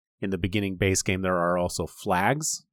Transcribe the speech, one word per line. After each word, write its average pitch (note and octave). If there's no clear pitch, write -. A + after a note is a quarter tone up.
In G2
the F#2+
beginning G2
base F#2+
game, F#2+
there F#2
are F2
also F2
flags G#2